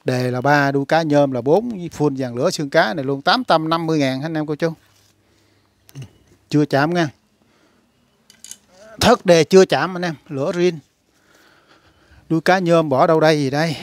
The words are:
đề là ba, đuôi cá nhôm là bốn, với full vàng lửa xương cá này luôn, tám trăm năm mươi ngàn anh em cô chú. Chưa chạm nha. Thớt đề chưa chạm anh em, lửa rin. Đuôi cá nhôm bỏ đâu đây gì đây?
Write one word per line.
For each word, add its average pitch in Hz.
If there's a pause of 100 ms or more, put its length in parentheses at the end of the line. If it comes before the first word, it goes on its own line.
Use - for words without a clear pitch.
đề 127
là 123
ba, 139
đuôi 139
cá 160
nhôm 143
là 123
bốn, 165
với 175
full 147
vàng 123
lửa 143
xương 151
cá 190
này 147
luôn, 139
tám 233
trăm 160
năm 165
mươi 160
ngàn 131
anh 160
em 156
cô 156
chú. 160 (1800)
Chưa 147
chạm 143
nha. 165 (1900)
Thớt 233
đề 165
chưa 190
chạm 165
anh 175
em, 170 (140)
lửa 151
rin. 175 (1500)
Đuôi 160
cá 180
nhôm 165
bỏ 139
đâu 160
đây 156
gì 139
đây? 147